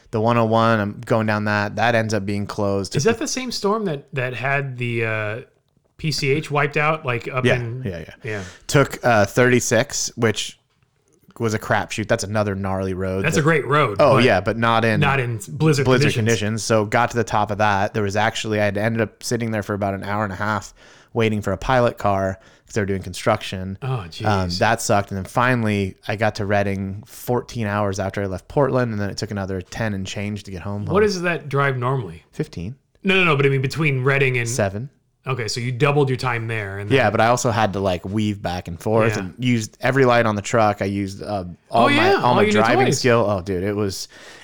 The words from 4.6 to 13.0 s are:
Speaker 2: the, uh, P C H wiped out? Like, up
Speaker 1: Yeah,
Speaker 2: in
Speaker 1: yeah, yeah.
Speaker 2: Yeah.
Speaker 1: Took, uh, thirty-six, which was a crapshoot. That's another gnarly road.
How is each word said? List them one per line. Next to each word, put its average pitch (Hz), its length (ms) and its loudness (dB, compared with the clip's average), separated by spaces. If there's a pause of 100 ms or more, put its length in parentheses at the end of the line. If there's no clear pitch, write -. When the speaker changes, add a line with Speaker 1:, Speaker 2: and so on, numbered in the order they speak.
Speaker 2:
the, 117 280 -2
uh, 110 360 -4 (560)
P 156 140 -2
C 139 200 0
H 151 180 0
wiped 143 280 0
out? 156 280 0
Like, 120 220 -4
up 131 180 -2
Speaker 1:
Yeah, 123 120 4
Speaker 2:
in 123 260 -8
Speaker 1:
yeah, 90 160 -6
yeah. - 140 -14 (100)
Speaker 2:
Yeah. 107 200 -6 (240)
Speaker 1:
Took, - 380 2
uh, 110 200 6
thirty-six, 123 880 2
which - 420 -2 (840)
was 113 140 0
a 110 60 -2
crapshoot. 104 480 -2
That's 117 160 0
another 104 320 -2
gnarly 95 400 -2
road. 95 300 -2